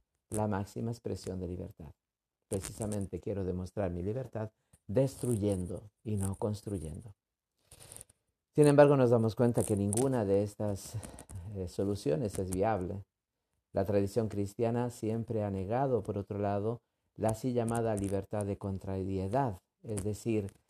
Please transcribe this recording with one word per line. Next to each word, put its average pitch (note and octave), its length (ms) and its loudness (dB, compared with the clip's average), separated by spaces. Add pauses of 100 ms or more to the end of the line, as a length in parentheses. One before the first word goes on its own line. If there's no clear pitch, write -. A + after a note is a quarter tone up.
(300)
la G#2+ 160 0
máxima G#2+ 440 -4
expresión G2 500 -6
de F2+ 80 -4
libertad. F2+ 420 -10 (580)
Precisamente G2+ 720 -4
quiero G2 240 -4
demostrar F2+ 460 -4
mi F2 120 -6
libertad A2 480 -6 (380)
destruyendo G2+ 960 0 (220)
y G#2+ 120 -2
no G2 200 0
construyendo. G2 760 -6 (1400)
Sin D3 140 8
embargo, C#3+ 280 10
nos B2+ 140 6
damos A2+ 240 4
cuenta A#2+ 300 4
que G#2+ 120 0
ninguna A2 480 2
de G2 180 4
estas, G#2 520 -6 (640)
eh, F#2 120 -4
soluciones G#2 680 -2
es F#2 120 -2
viable. F#2+ 520 0 (680)
La G2 120 0
tradición G2+ 440 2
cristiana A#2 640 0
siempre A2+ 520 -2
ha G2+ 80 0
negado, A2 520 0
por - 160 -4
otro G2+ 200 -4
lado, G2+ 420 0 (360)
la G#2+ 140 2
así B2 220 -2
llamada A#2 440 0
libertad G2+ 500 -2
de G2+ 100 -2
contrariedad, F#2+ 1040 -2 (240)
es G#2 220 -6
decir, G#2 480 -2 (180)